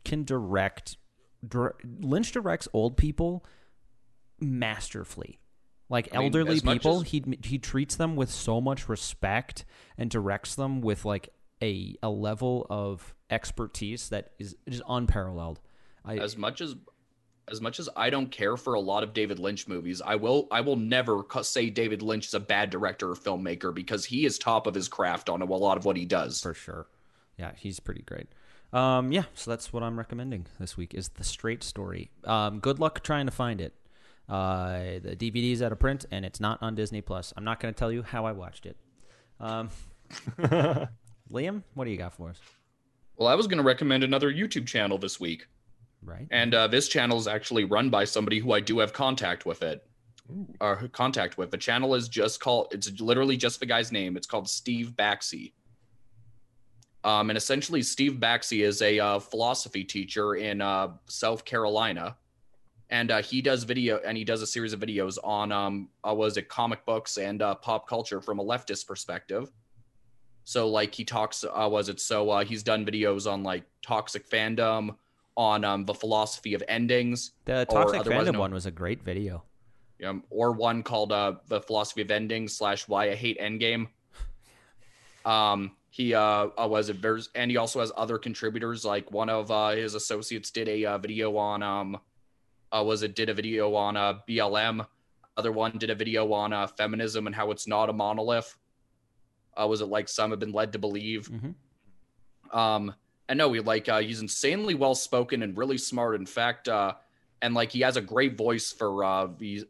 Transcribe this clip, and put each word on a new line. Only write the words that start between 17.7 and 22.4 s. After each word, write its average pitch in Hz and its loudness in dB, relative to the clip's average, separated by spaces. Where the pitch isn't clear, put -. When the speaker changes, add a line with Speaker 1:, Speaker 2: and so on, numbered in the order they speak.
Speaker 2:
as 165 -8
I 117 2
don't 135 0
care 110 0
for 123 0
a 104 2
lot 98 0
of 107 -6
David 101 0
Lynch 98 -4
movies, 90 -6
I 107 0
will, 123 2
I 113 4
will 135 2
never 113 2
cu-, 117 -4
say 117 0
David 107 0
Lynch 110 -2
is - -6
a 101 0